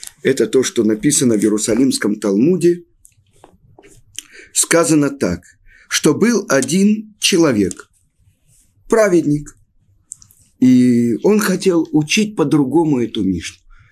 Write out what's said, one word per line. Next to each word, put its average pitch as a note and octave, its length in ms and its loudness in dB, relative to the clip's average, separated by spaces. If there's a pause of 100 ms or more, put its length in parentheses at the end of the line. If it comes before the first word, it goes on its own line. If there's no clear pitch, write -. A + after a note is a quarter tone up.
(240)
это B2+ 240 0
то, C3 160 0
что - 200 -2
написано A2+ 520 0
в G2+ 60 -2
Иерусалимском G#2+ 760 -2
Талмуде. E3 640 0 (1700)
Сказано D#3+ 560 2
так, F#2 340 -6 (460)
что - 240 0
был G#3+ 360 0
один F#3+ 680 0
человек, C#3 720 0 (960)
праведник, E3 720 0 (1000)
и B2 640 4
он G#3 160 4
хотел F#3 520 0
учить F3+ 440 -2
по-другому D3 640 0
эту A2 240 -4
Мишну. F2+ 340 -4 (340)